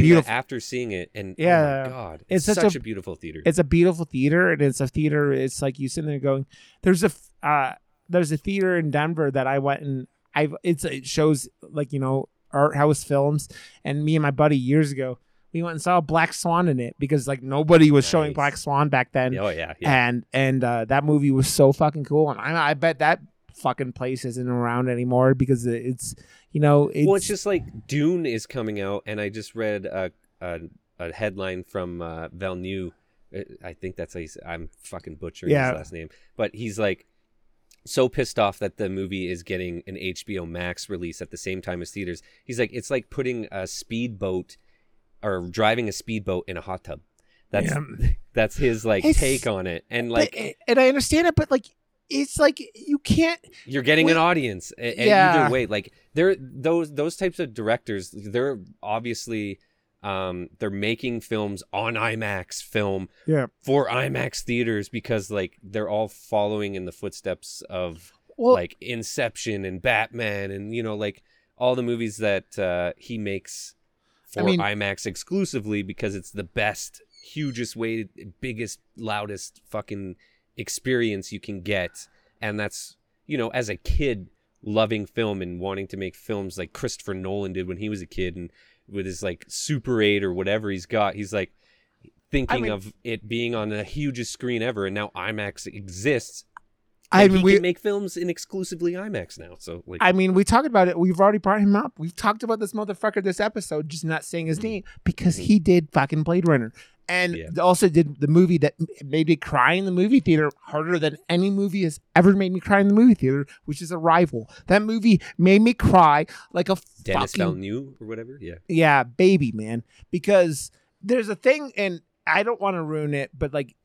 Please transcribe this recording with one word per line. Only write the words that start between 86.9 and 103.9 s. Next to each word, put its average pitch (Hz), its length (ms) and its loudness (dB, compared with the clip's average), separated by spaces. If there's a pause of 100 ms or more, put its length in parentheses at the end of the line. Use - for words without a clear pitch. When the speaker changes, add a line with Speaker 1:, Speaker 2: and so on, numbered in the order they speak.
Speaker 1:
Nolan 92 400 -6
did 90 140 -6
when 90 100 -8
he 107 120 -8
was 101 120 -6
a 82 40 -14
kid 90 300 -6
and 87 160 -12 (360)
with 98 180 -8
his, 90 160 -10
like, 90 260 -8
Super 127 540 -2
eight 104 220 4
or 92 100 -2
whatever 101 380 -2
he's 90 140 -8
got, 104 300 0
he's, 101 180 -8
like, 95 180 -4 (800)
thinking 127 260 0
Speaker 2:
I - 40 -4
mean 110 100 -4
Speaker 1:
of 101 220 -8 (100)
it 113 240 -8
being 117 260 -4
on 107 160 -4
the 104 140 -6
hugest 131 480 -6
screen 123 320 -4
ever, 107 240 -4
and 95 80 -6
now 104 200 -6
imax 104 520 -8
exists. 104 800 -4 (640)
Speaker 2:
I 190 120 8
Speaker 1:
And 190 100 8
Speaker 2:
mean, 190 60 4
Speaker 1:
he 185 40 4
Speaker 2:
we 196 100 8
Speaker 1:
can 196 100 6
make 180 160 -2
films 202 380 -4
in 175 120 -4
exclusively 175 640 -6
imax 180 460 -10
now, 85 200 -20
so, 87 280 -12
like 87 140 -6
Speaker 2:
I 180 100 6
mean, 185 220 4
we 196 100 6
talked 262 240 2
about 196 200 4
it. 175 100 -4
We've 180 220 2
already 208 200 6
brought 196 200 2
him 202 160 4
up. 202 240 -2
We've 165 160 -10
talked 214 280 -2
about 220 160 -2
this 208 140 -6
motherfucker 208 500 -4
this 190 160 -2
episode, 165 500 -4
just 160 160 -8